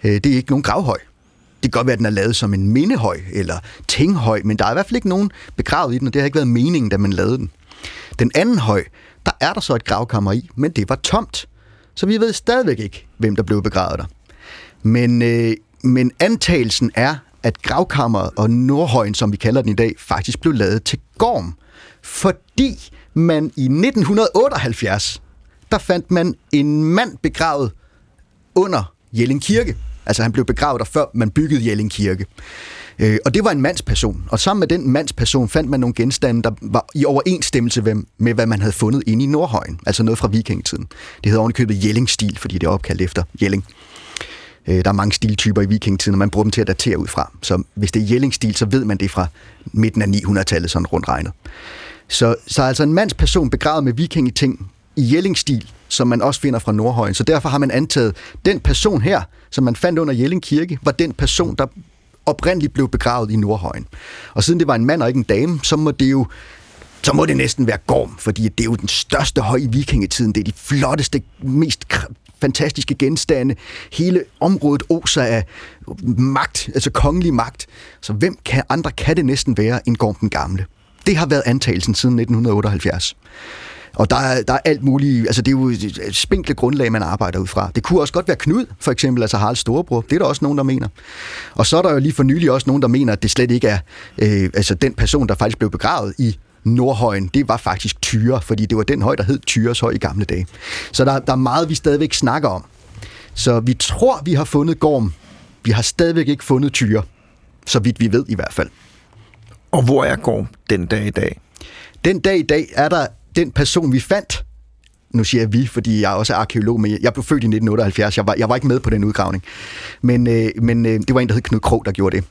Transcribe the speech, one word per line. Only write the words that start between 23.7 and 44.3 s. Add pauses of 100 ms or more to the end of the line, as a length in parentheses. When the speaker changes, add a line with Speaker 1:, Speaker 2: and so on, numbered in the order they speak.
Speaker 1:
hundrede
otteoghalvfjerds, (500)
der
fandt
man (180)
en
mand
begravet (840)
under (180)
Jelling
Kirke. (300)
Altså,
han
blev
begravet
der,
før (100)
man
byggede
Jelling
Kirke. (720)
Øh,
og
det
var
en
mandsperson.
Og
sammen
med
den
mandsperson
fandt
man
nogle
genstande,
der (120)
var
i
overensstemmelse
med, (240)
med,
hvad
man
havde
fundet
inde
i
Nordhøjen.
Altså
noget
fra
vikingetiden. (380)
Det
hedder
ovenikøbet
Jellingstil,
fordi
det
er
opkaldt
efter (200)
Jelling. (1040)